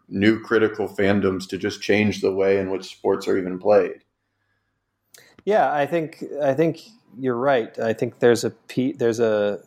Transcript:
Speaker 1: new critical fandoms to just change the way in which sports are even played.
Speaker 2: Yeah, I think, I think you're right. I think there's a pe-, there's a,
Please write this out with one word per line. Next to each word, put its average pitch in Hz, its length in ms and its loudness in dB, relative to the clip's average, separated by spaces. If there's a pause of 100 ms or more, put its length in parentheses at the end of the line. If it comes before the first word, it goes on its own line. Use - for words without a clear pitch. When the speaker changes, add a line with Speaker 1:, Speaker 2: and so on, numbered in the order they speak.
Speaker 1:
new 107 320 2
critical 107 480 0
fandoms 95 600 0
to 98 80 -6
just 101 240 -6
change 101 400 0
the 98 100 0
way 98 260 2
in 95 120 -4
which 95 160 -6
sports 98 420 -4
are 98 80 0
even 92 220 -4
played. 95 440 2 (1400)
Speaker 2:
Yeah, 180 280 2
I 143 140 0
think, 160 380 -4 (180)
I 139 120 2
think 156 260 0 (400)
you're 131 160 -2
right. 123 420 0
I 117 140 0
think 117 260 -6
there's 120 240 4
a 110 80 -2
pe-, - 440 -4
there's 117 260 0
a, 104 460 0